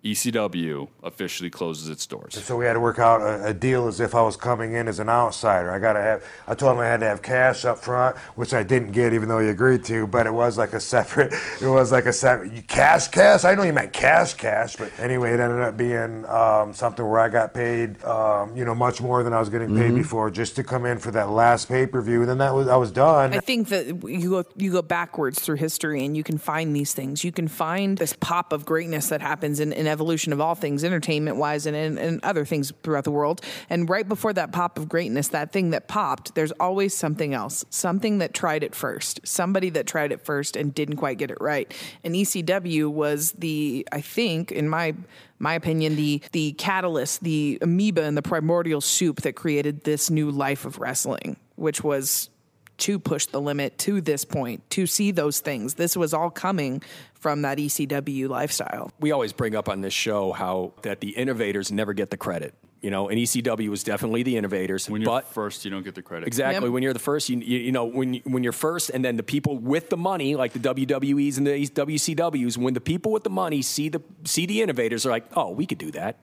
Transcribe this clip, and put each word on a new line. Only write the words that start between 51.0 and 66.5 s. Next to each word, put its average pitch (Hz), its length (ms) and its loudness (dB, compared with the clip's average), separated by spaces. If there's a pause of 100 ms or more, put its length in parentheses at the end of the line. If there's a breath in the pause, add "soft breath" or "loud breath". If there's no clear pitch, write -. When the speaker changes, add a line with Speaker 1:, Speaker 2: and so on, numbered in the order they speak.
Speaker 3:
which 156 260 -4
was 139 460 -2 (480)
to 202 200 0
push 160 300 -2
the 139 120 -4
limit 143 380 -2
to 202 240 0
this 147 240 -2
point, 123 460 -6
to 190 160 0
see 202 240 0
those 151 280 0
things. 131 360 -6
This 170 200 0
was 165 200 0
all 170 160 -2
coming 151 500 -2 (320 loud breath)
from 147 300 -2
that 139 160 -2
E 147 100 -2
C 143 160 -2
W 139 420 -4
lifestyle. 131 720 -4
Speaker 4:
We 151 120 0
always 127 220 0
bring 110 220 -2
up 104 140 -2
on 98 120 -4
this 95 120 -4
show 101 380 0
how 92 500 -4
that 101 180 -6
the 101 100 -6
innovators 110 640 -2
never 104 220 -2
get 98 160 -2
the 95 80 -6
credit. - 380 -6 (260)
You 101 80 -4
know, 98 180 -2
and 110 120 0
E 120 80 0
C 117 160 -2
W 110 260 0
was 101 140 -6
definitely 113 400 -2
the 123 120 0
innovators. 95 540 -2
Speaker 1:
When 107 140 -4
you're 113 80 0
Speaker 4:
but 131 160 -2
Speaker 1:
first, 104 360 -8
you 101 60 -10
don't 95 140 -8
get 92 100 -12
the 92 80 -14
credit. 82 240 -10
Speaker 4:
Exactly. 131 400 -2